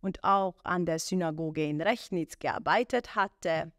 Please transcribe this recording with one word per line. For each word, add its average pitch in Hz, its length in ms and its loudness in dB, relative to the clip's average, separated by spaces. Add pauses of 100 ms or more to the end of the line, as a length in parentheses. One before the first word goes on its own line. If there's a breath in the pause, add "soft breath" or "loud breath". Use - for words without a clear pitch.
und 190 220 -6
auch 196 400 4
an 180 220 0
der 165 140 0
Synagoge 160 680 -2
in 147 140 0
Rechnitz 185 580 -2
gearbeitet 226 760 0
hatte 170 640 -2